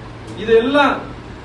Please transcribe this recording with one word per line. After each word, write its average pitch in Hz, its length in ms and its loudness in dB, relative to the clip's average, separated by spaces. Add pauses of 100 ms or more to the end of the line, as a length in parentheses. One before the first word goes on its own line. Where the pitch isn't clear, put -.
(380)
இதெல்லாம் 240 580 4 (500)